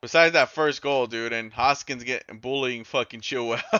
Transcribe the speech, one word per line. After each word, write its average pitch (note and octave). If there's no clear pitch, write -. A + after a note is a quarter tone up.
Besides E3
that D3
first D3+
goal, C#3
dude, A#2
and A2+
Hoskins B2+
getting A#2+
bullying B2
fucking A#2+
Chilwell. A#2